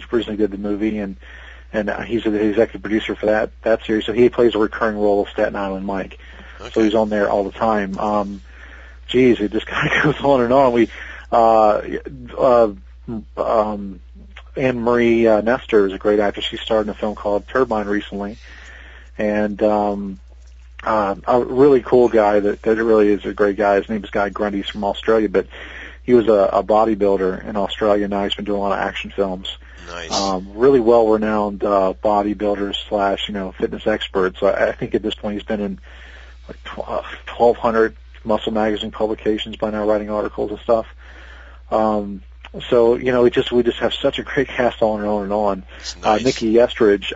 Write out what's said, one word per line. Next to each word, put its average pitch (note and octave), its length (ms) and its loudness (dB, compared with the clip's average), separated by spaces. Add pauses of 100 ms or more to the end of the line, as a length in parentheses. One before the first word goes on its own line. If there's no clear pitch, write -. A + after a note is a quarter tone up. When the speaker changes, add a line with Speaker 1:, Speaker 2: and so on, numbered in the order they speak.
(100)
Speaker 1:
recently A2 260 -2
did G2+ 140 0
the F#2+ 80 -10
movie, G#2 400 -4
and, G2 180 -8 (560)
and, G#2 160 -2
uh, - 140 -6
he's G#2 220 -4
the G#2+ 100 0
executive G#2 480 0
producer G#2 320 -2
for G#2 120 -4
that, G#2+ 240 0 (120)
that A2 220 0
series. G#2+ 200 -2
So A2+ 80 -6
he A#2+ 160 4
plays A#2+ 260 2
a G#2 40 0
recurring A2 400 -2
role G2+ 240 2
of F#2+ 80 -4
Staten G#2+ 260 -2
Island F#2+ 300 -6
Mike. F#2+ 320 -8 (420)
Speaker 2:
Okay. A2 120 -14
Speaker 1:
So A2+ 100 2
he's G#2 120 2
on A2 140 2
there G#2 220 0
all G#2 140 0
the F#2 80 -8
time. G#2 460 -2
Um, G#2 440 -2 (680)
geez, B2 320 4
it G2+ 120 -2
just G#2+ 140 -4
<laughs> - 80 -10
kinda - 280 -2
goes D3 180 0
on C#3 220 4
and A#2+ 100 0
on. C3+ 200 4
We, A#2 180 2 (420)
uh, A2+ 500 4 (560)
uh, A#2+ 340 4 (640)
um, G#2+ 640 -2 (560)
Anne B2+ 240 -2
Marie, A#2 460 2
uh, G#2+ 140 4
Nestor A2 460 2
is G2 60 -2
a G2 60 -8
great G#2 220 2
actress. G#2 260 -4
She A2+ 100 -10
starred A2 300 -2
in G#2 40 -6
a F#2+ 40 -8
film G#2+ 200 -6
called G2+ 340 -4
Turbine A2+ 400 0
recently. G2+ 500 -6 (800)
And, G#2+ 440 -2
um, G#2 580 0 (640)
uh, G#2 320 -2 (100)
a B2 160 2
really C3 400 4
cool B2 260 4
guy G#2 320 4
that, G2+ 220 -2
that A2 140 2
really A2 320 4
is G2+ 160 0
a G#2+ 100 -6
great G2+ 220 0
guy. G2+ 200 2
His G2 120 0
name G#2+ 160 -6
is - 60 -16
Guy G2+ 180 -2
Grundy. G2+ 300 -4
He's G2 100 -8
from G#2+ 160 -8
Australia, G#2+ 440 0
but F#2+ 180 0 (580)
he B2 100 4
was A2 140 6
a, G2+ 240 6
a G2 100 2
bodybuilder G2 840 2
in A2 120 -8
Australia. G#2 500 0
Now G2 180 -2
he's G2 100 -4
been G#2 100 -8
doing G#2 140 -4
a G2 40 -4
lot G2 100 -2
of G2 60 -2
action G2 320 -6
films. F#2+ 380 -4 (400)
Speaker 2:
Nice. E2+ 240 -10
Speaker 1:
Um, G2 420 -4
really B2+ 260 4
well-renowned, G#2+ 840 2
uh, G2 380 2
bodybuilder G2+ 760 0 (120)
slash, G2 400 -2
you G#2+ 60 -10
know, F#2+ 180 -8
fitness - 340 -6
expert. G2 520 -2
So G2 80 0
I, G#2+ 220 0
I A2+ 40 -4
think A#2 220 -8
at G#2 80 0
this G#2+ 120 -4
point G#2 200 -8
he's G2+ 80 -8
been G#2+ 180 -6
in, G2 200 -6 (640)
like, - 180 -18
tw-, - 240 -12
uh, A2+ 140 -6 (240)
twelve A#2+ 300 2
hundred A2+ 400 0 (260)
Muscle A2 300 -2
Magazine G#2+ 400 -2
publications G#2+ 640 -4
by G#2+ 140 -4
now, G#2+ 160 -4
writing G#2+ 240 0
articles G#2+ 400 -4
and G#2 100 -10
stuff. A2+ 260 0 (840)
Um, G#2+ 520 -2 (480)
so, A#2+ 240 4
you B2+ 180 -2
know, B2 100 4
we A#2+ 80 6
just, - 200 -2
we A#2+ 120 2
just A#2 160 -2
have A2+ 140 -2
such - 260 -2
a B2 40 -8
great - 260 -4
cast - 340 -2
on G#2+ 180 0
and G#2 80 -4
on G#2 160 -2
and G2 80 -4
on. G2+ 320 -2 (140)
Speaker 2:
That's - 180 -14
Speaker 1:
Uh, F2 40 -20 (160)
Speaker 2:
nice. A2 80 -4
Speaker 1:
Nikki A#2 300 0
Estridge, A2+ 600 4